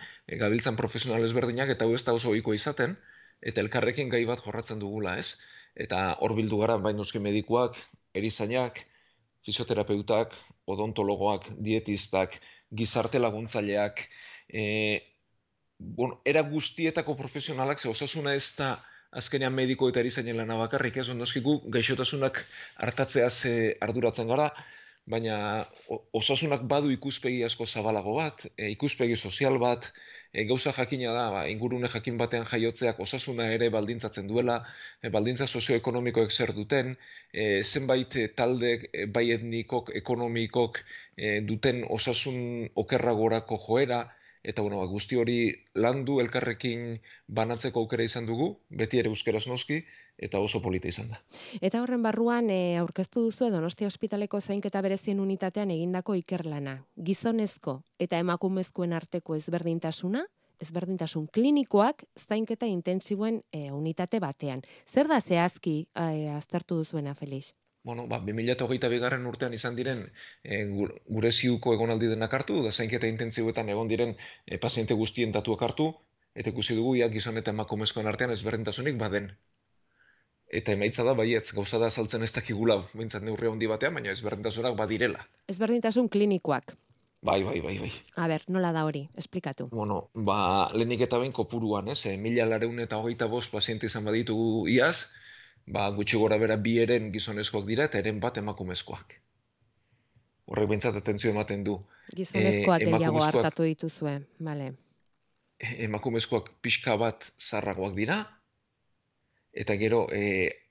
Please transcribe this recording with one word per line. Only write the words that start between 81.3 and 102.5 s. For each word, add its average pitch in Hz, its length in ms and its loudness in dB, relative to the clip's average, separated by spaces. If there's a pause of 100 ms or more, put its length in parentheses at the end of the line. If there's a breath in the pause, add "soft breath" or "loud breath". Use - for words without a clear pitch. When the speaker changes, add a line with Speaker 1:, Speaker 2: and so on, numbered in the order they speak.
Speaker 1:
gauza 104 260 -2
da 113 120 4
azaltzen 113 320 -2
ez 113 100 -2
dakigula, 110 440 2 (180)
behintzat 107 280 -8
neurri 110 280 -2
handi 110 160 -2
batean, 120 280 0
baina 107 180 -4
ezberdintasunak 107 640 -2
badirela. 110 500 0 (220)
Speaker 2:
Ezberdintasun 220 600 2
klinikoak. 185 680 0 (460)
Speaker 1:
Bai, 98 200 2
bai, 92 180 -2
bai, 95 200 -4
bai. - 100 -6 (260)
Speaker 2:
A 170 120 0
ber, 156 200 0
nola 185 240 2
da 160 120 2
hori? 147 180 -2 (140)
Esplikatu. 147 560 -6
Speaker 1:
Bueno, 104 420 -2
ba, 98 580 4
lehenik 117 340 2
eta 123 120 2
behin 127 140 0
kopuruan, 107 560 -2
ez? 135 180 -4
Eh, 95 100 -2
mila 113 300 2
lareun 117 340 0
eta 113 160 -4
hogeita 117 300 -2
bost 113 260 -2
paziente 110 340 -2
izan 104 180 -4
baditugu 110 640 2
iaz, 127 380 4 (600 loud breath)
ba, 101 240 0
gutxi 104 300 2
gora 107 180 6
bera 110 180 4
bi 113 220 2
heren 113 320 4
gizonezkoak 104 560 -4
dira 139 220 2
eta 107 100 -2
heren 104 220 -2
bat 123 160 -2
emakumezkoak. 98 800 -8 (1300)
Horrek 104 200 2
behintzat 107 320 2
atentzio 104 320 0
ematen 101 320 -2
du. 101 140 0 (360 loud breath)
Speaker 2:
Gizonezkoak 185 680 4